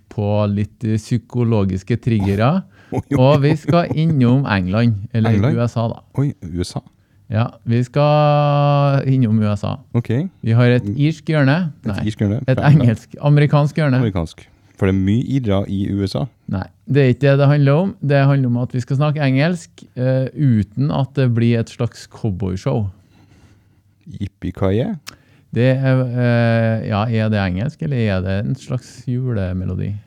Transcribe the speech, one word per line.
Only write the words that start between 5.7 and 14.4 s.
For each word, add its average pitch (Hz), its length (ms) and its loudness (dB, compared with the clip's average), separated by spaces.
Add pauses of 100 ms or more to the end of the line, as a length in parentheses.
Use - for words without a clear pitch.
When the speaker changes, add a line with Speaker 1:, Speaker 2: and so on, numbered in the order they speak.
Speaker 1:
A, 117 140 -2
da. - 100 -10 (160)
Speaker 2:
Oi, 139 260 -2
U 87 200 -6
S - 160 -8
A. - 40 -6 (460)
Speaker 1:
Ja, 110 220 -2 (160)
vi 117 160 0
skal 143 1300 2
innom 123 340 2
U 107 80 0
S 104 140 -4
A. 98 160 -6 (160)
Speaker 2:
Ok. 123 340 -2 (140)
Speaker 1:
Vi 110 80 -2
har 123 180 4
et 123 160 2
Speaker 2:
Mm. 104 100 -4
Speaker 1:
irsk 147 300 -2
hjørne. 160 480 0 (100)
Speaker 2:
Et - 40 -10
Speaker 1:
Nei. 101 180 -4
Speaker 2:
irsk 107 140 -4
hjørne. 107 280 0
Speaker 1:
Et 131 80 2
Speaker 2:
Fra 117 140 0
England. 139 200 6
Speaker 1:
engelsk, - 300 -4
amerikansk 147 560 2
hjørne. 147 220 0
Speaker 2:
Amerikansk. 95 480 -2 (320)